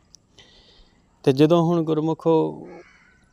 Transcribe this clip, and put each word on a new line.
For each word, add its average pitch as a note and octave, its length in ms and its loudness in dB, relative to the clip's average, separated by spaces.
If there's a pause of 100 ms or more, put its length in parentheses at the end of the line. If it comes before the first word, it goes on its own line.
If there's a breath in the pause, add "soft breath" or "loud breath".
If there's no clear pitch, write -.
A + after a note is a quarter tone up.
(1200 soft breath)
ਤੇ D3 80 2
ਜਦੋਂ D#3 320 2
ਹੁਣ E3 200 0
ਗੁਰਮੁਖੋ D#3 840 -2 (640)